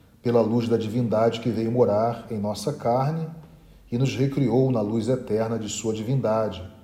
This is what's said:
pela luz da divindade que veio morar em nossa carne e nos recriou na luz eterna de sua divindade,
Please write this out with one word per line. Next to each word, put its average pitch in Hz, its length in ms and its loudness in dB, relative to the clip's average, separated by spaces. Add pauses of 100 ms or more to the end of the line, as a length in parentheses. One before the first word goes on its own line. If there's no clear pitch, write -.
(220)
pela 117 200 4
luz 110 260 2
da 113 100 4
divindade 110 640 0
que 117 100 -2
veio 113 220 -2
morar 117 600 2
em 113 60 -4
nossa 104 360 -4
carne 139 540 -2 (640)
e 120 60 -2
nos 123 180 0
recriou 131 560 2
na 117 100 0
luz 107 260 -2
eterna 113 520 -2
de 104 100 -8
sua 110 240 -4
divindade, 107 680 -2 (200)